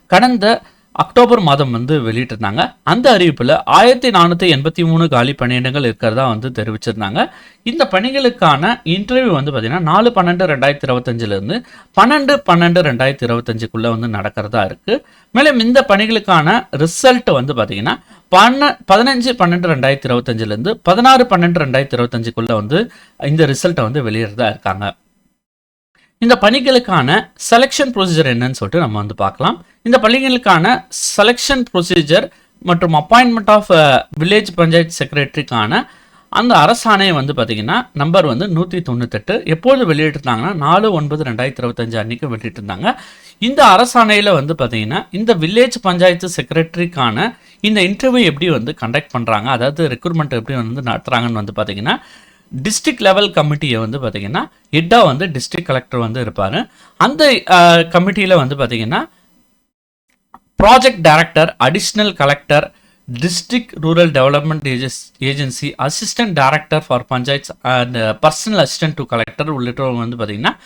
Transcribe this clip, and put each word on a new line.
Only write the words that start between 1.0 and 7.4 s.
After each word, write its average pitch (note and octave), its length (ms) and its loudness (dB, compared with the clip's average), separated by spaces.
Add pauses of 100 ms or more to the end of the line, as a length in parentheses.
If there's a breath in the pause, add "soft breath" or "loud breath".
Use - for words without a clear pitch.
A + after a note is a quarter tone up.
மாதம் C#3+ 300 2
வந்து B2+ 300 -2
வெளியிட்டிருந்தாங்க. A2+ 840 -4
அந்த A#3 360 2
அறிவிப்புல D3+ 460 2
ஆயிரத்தி A#3+ 460 4
நானூத்தி F3 460 2
எண்பத்தி D#3+ 300 -2
மூணு E3 220 2
காலி C3 260 0
பணியிடங்கள் B2+ 500 -2
இருக்கிறதா A#2 440 -2
வந்து A#2 200 -4
தெரிவிச்சிருந்தாங்க. A2 840 -4 (320 loud breath)